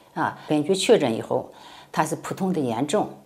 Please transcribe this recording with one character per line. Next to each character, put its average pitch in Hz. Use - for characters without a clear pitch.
啊。 139
根 151
据 190
确 190
诊 127
以 110
后， 123
它 156
是 156
普 -
通 185
的 -
严 123
重 175